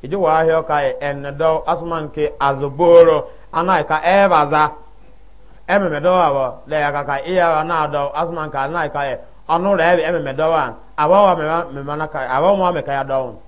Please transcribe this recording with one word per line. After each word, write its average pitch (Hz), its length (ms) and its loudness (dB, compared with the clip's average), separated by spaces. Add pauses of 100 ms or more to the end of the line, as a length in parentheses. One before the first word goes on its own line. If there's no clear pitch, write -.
Ijo 175 180 -6
wa 160 240 2
ihe 160 100 4
o 160 80 2
ka 151 180 0 (200)
en 143 380 -6
do 160 280 0
asman 165 440 -4
ke 151 300 -4
azuboro, 147 880 4 (240)
ana 170 320 0
ka 156 200 -2
ebaza. 151 680 4 (960)
Ememe 175 320 0
do 175 100 2
wa 139 440 0 (120)
le 151 140 -4
ya 147 120 -2
ka 143 120 -6
ka 139 200 -4
iya 175 260 2
wa 156 140 0
na 160 220 -2
do 143 280 -4
asman 160 360 -6
ka 135 180 -4
na 160 200 -4
ka 143 180 -6
e 123 120 -6 (300)
onu 185 280 0
re 175 200 4
bi 160 60 0
ememe 156 320 -4
do 160 160 0
wa. 139 240 0 (220)
Awa 175 260 4
wa 185 140 4
me 160 100 -4
wa, 165 260 -2
me 139 100 -12
ma 147 140 -8
na 156 120 -6
ka, 135 200 -8
awa 147 240 2
wa 185 200 0
me 151 100 -4
ka 143 100 -6
ya 135 120 -4
do. 135 440 -6